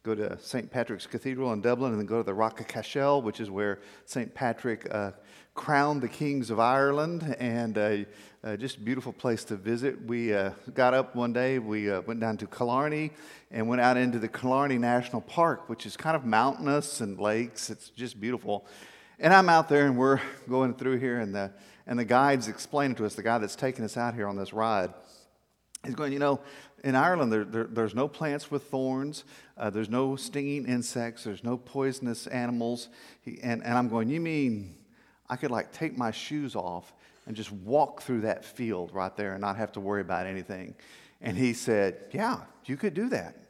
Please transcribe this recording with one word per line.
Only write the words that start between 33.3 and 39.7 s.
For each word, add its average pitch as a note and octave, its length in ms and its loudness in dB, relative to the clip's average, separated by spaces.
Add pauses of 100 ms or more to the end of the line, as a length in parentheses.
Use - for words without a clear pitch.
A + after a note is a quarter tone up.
and, A#2 200 -2
and A#2+ 140 -2
I'm B2 120 2
going, A2+ 200 0
"You D#3+ 120 -2
mean C3 540 -2 (540)
I B2 60 -4
could, C3 160 -4
like, A2 200 -2
take D#3 260 -6
my A#2+ 140 0
shoes C#3+ 440 -6
off F2+ 380 -6 (340)
and A2+ 80 -8
just G#2 160 -10
walk A2 500 0
through B2 200 -2
that G#2+ 220 -2
field F#2 500 -6
right F#2 220 -4
there G2+ 180 -4
and F#2+ 80 -8
not G2+ 160 -2
have A2 160 -4